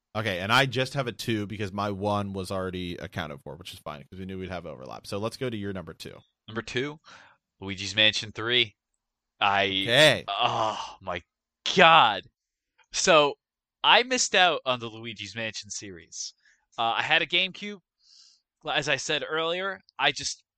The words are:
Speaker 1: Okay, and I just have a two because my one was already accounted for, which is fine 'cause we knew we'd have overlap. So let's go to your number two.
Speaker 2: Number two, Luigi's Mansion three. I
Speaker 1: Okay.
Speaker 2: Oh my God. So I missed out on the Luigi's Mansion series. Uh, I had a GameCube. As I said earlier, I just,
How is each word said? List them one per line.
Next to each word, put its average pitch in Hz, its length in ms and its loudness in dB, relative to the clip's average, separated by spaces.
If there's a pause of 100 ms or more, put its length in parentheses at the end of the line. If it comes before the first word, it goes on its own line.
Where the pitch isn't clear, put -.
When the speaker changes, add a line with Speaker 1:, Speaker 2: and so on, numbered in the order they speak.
(160)
Speaker 1:
Okay, 104 240 -2
and 98 120 0
I 131 140 6
just 127 300 -4
have 139 100 -2
a 120 60 -6
two 107 340 -2
because 98 260 -8
my 101 200 -4
one 101 420 -2
was 92 160 -6
already 92 460 -4
accounted 76 480 -8
for, 71 120 -12
which 87 180 -16
is - 60 -18
fine 73 300 -12
'cause 90 80 -16
we 95 80 -10
knew 95 140 -10
we'd 92 100 -8
have 87 160 -8
overlap. 64 400 -14
So 101 140 -6
let's 110 180 -6
go 131 100 -4
to 113 80 -4
your 101 180 -6
number 82 200 -10
two. - 240 -16 (300)
Speaker 2:
Number 110 160 -6
two, 143 360 -4 (600)
Luigi's 95 360 -8
Mansion 107 360 4
three. 117 440 0 (640)
I 98 260 4
Speaker 1:
Okay. 110 640 4
Speaker 2:
Oh 110 720 -2
my 90 200 -6 (540)
God. 156 480 6 (720)
So 151 420 6 (480)
I 175 180 8
missed 247 320 -2
out 180 320 4
on 123 140 0
the 113 80 -8
Luigi's 107 480 -12
Mansion 113 340 -8
series. 85 640 -12 (460)
Uh, 117 140 0
I 113 100 0
had 156 180 4
a 160 60 -2
GameCube. 185 540 -4 (840)
As 143 220 0
I 143 60 4
said 143 320 -2
earlier, 180 540 -4 (180)
I 143 140 4
just, - 280 -8 (160)